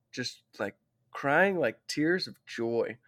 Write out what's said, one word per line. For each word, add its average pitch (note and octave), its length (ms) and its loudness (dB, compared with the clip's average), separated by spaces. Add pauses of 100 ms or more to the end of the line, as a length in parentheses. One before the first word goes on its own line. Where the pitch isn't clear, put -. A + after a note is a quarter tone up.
(100)
just, - 300 -8 (180)
like, G2+ 180 -6 (340)
crying, E3+ 500 2
like, A2+ 260 -2
tears E3+ 400 0
of - 80 -14 (120)
joy. A#2 500 -2 (120)